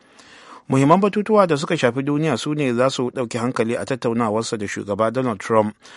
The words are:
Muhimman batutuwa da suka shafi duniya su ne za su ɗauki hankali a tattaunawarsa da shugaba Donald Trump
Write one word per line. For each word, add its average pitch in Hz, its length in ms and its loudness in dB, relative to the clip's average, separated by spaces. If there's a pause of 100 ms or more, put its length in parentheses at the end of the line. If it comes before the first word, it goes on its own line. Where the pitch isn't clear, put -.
(680)
Muhimman 139 320 4
batutuwa 208 460 2
da 156 100 2
suka 156 200 -4
shafi 127 260 0
duniya 147 360 0
su 151 160 -4
ne 143 200 0
za 123 160 2
su 123 200 -4
ɗauki 123 280 -6
hankali 117 380 -2
a - 80 -6
tattaunawarsa 117 720 -2
da 101 100 -6
shugaba 104 420 -2
Donald 120 300 -4
Trump 107 340 2 (220)